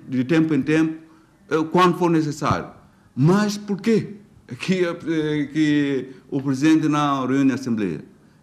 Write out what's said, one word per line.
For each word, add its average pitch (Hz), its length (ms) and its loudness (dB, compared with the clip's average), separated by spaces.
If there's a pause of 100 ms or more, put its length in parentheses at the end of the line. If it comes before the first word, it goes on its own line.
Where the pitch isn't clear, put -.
de 127 160 -2
tempo 160 280 2
em 135 100 0
tempo, 160 360 0 (500)
eh, 156 220 0
quando 180 260 4
for 175 140 0
necessário. 147 600 -2 (440)
Mas 196 420 2
por 202 240 -6
quê 220 360 0 (420)
que, 185 260 0
eh, 156 680 -2
que 147 560 0 (200)
o 139 140 -4
presidente 147 460 2
não 143 360 0
reúne 135 280 2
a - 20 -2
Assembleia? 107 500 -4 (380)